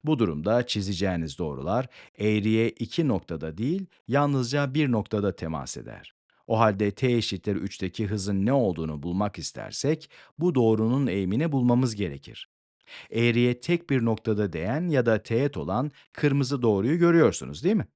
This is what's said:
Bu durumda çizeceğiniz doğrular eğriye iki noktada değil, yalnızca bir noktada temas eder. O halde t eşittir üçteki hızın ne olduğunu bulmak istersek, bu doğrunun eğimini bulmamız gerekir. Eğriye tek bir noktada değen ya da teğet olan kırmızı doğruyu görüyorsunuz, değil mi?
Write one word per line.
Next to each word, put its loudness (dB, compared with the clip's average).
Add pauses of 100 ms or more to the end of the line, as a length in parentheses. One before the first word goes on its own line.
Bu 2
durumda 0
çizeceğiniz -4
doğrular -4 (300)
eğriye 2
iki -2
noktada -4
değil, -2 (220)
yalnızca 0
bir 2
noktada 0
temas -8
eder. -16 (320)
O 0
halde 4
t 0
eşittir -2
üçteki -6
hızın -2
ne 2
olduğunu -2
bulmak -4
istersek, -6 (300)
bu 0
doğrunun 4
eğimini -2
bulmamız 2
gerekir. -8 (600)
Eğriye 2
tek -2
bir 2
noktada 0
değen -4
ya 2
da 2
teğet 0
olan -2 (220)
kırmızı 0
doğruyu 2
görüyorsunuz, 2
değil 2
mi? 0